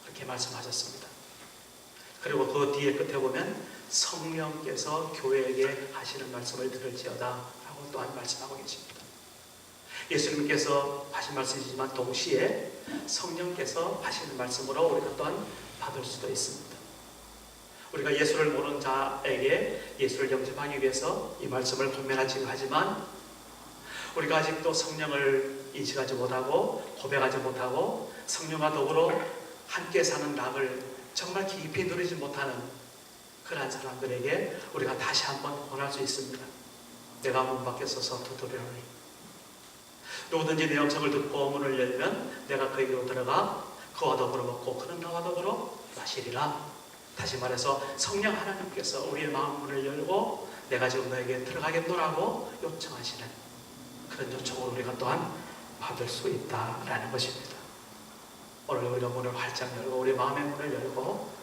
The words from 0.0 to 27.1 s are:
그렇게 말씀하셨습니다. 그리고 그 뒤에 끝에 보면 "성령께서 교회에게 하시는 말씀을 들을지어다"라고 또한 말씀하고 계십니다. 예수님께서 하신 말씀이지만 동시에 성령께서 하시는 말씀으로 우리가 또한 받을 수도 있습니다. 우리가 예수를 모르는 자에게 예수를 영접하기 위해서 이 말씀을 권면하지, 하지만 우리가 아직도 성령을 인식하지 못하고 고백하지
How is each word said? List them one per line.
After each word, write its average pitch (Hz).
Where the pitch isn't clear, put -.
그렇게 -
말씀하셨습니다. 123
그리고 -
그 143
뒤에 143
끝에 -
보면 131
"성령께서 156
교회에게 131
하시는 131
말씀을 123
들을지어다"라고 127
또한 -
말씀하고 135
계십니다. -
예수님께서 147
하신 -
말씀이지만 131
동시에 -
성령께서 175
하시는 147
말씀으로 131
우리가 -
또한 -
받을 -
수도 -
있습니다. -
우리가 147
예수를 -
모르는 147
자에게 135
예수를 135
영접하기 135
위해서 -
이 -
말씀을 127
권면하지, 131
하지만 147
우리가 156
아직도 160
성령을 143
인식하지 135
못하고 127
고백하지 135